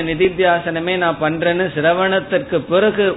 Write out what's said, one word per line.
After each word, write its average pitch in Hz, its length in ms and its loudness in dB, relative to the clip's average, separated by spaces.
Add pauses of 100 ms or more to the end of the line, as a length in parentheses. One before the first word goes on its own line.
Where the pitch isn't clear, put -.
நிதித்தியாசனமே 170 920 0
நான் 170 220 0
பண்றேன்னு 170 500 0
சிரவணத்திற்கு 175 960 0
பிறகு 202 420 2 (120)